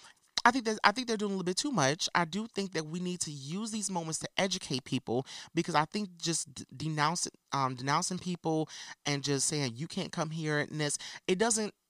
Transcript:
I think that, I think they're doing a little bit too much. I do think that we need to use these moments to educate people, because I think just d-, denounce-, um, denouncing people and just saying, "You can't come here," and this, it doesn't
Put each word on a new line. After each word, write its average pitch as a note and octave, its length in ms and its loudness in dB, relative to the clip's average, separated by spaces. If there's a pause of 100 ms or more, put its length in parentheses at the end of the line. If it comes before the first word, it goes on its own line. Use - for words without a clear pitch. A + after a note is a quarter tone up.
(440)
I A#3+ 60 12
think B3+ 140 4
that, G#3+ 180 2
I - 80 2
think A#3+ 160 -2
they're A3+ 100 0
doing G3+ 160 0
a - 20 0
little F#3+ 100 0
bit F3+ 120 0
too D4 160 0
much. D3+ 420 4
I F3 100 4
do F#3+ 240 -6
think G3 240 -4
that D#3+ 140 -2
we E3 140 -6
need F3+ 200 -4
to D#3+ 100 -4
use D#3 400 -6
these G#3 200 -4
moments E3 300 -2
to E3 80 -6 (100)
educate F#3 460 0
people, B2 420 0 (280)
because E3+ 200 2
I D3 100 6
think F#3 360 -6
just D#3+ 340 -2
d-, - 100 -10 (120)
denounce-, D3+ 520 0 (240)
um, C3 220 2
denouncing D3 440 0
people D#3+ 500 -2 (360)
and C#3+ 180 0
just C3+ 240 2
saying, C#3 300 0
"You D3 100 -6
can't - 240 -4
come D#3+ 200 -4
here," D#3 280 0
and D3+ 220 -2
this, D3 160 0 (320)
it F#3+ 100 2
doesn't A3 360 2 (160)